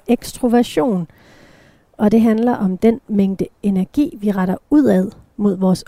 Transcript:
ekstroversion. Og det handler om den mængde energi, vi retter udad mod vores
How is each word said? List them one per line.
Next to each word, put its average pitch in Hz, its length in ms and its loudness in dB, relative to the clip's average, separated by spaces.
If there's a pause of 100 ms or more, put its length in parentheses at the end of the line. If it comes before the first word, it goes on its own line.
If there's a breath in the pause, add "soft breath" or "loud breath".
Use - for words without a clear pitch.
ekstroversion. 240 960 0 (880 soft breath)
Og 214 160 2
det 226 80 4
handler 226 360 2
om 185 220 -2
den 226 300 2
mængde 196 380 0 (160)
energi, 196 580 -2
vi 208 120 -2
retter 185 240 -2 (140)
udad 214 400 2 (260)
mod 202 200 0
vores 185 300 0